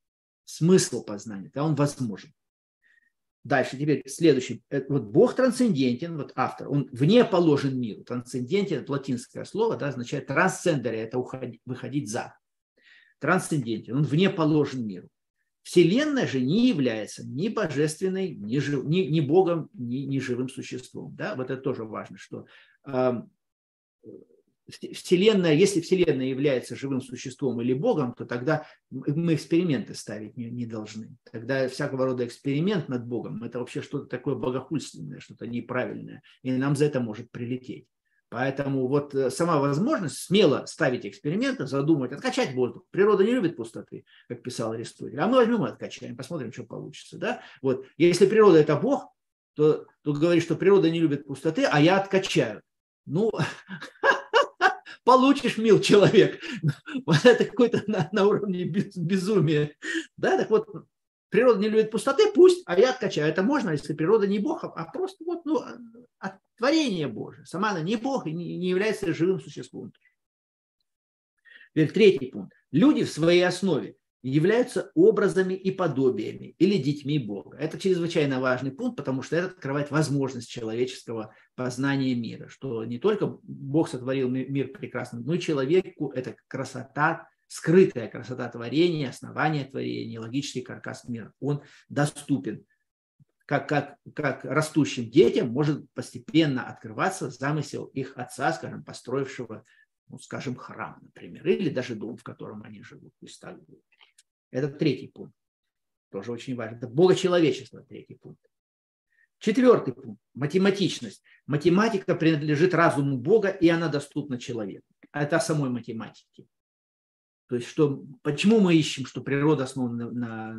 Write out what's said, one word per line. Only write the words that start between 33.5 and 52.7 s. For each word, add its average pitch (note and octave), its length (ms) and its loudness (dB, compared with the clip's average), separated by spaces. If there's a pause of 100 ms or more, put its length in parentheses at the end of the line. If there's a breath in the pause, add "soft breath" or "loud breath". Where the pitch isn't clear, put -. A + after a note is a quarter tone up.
вообще B2 240 -8
что-то B2+ 240 -10
такое - 260 -6
богохульственное, C3 880 -8
что-то - 260 -18
неправильное, A2+ 800 -8 (180 soft breath)
и C3 100 -4
нам C3+ 240 0
за C#3 100 2
это C#3+ 140 0
может A#2+ 300 -8
прилететь. A#2 580 -10 (420)
Поэтому C3+ 580 -2
вот, C#3+ 280 0
э, C3+ 160 0
сама E3+ 280 2
возможность D#3+ 600 -2
смело D#3+ 480 4
ставить C3 380 -2
эксперименты, D#3+ 600 -4
задумать, C#3 460 0
откачать G#3 420 -4
воздух. B2 380 -2
Природа G3 320 4
не A3 80 2
любит A#3+ 260 0
пустоты, - 480 -12 (220 soft breath)
как A#2 160 -12
писал A#2 300 -6
Аристотель. A2+ 460 -10
А E3+ 80 0
мы B3+ 100 2
возьмём A3+ 280 4
и A2+ 40 -2
откачаем, A#2+ 460 -12
посмотрим, B2+ 380 -10
что B2 100 -14
получится. G#2+ 540 -16
Да? A3 240 -6 (220 loud breath)
Вот. C3 240 0 (100)
Если F3 300 6
природа – G3+ 320 8
это D3+ 160 4
Бог, A#3+ 320 0 (480)
то, D3+ 320 2 (160)
то D3 100 0
говорит, E3 300 4
что D#3+ 120 -2
природа E3+ 360 6
не E3 80 0
любит C#3+ 260 0
пустоты, D#3+ 400 -2
а D3 160 4
я F3+ 180 6
откачаю. E3 600 0 (460)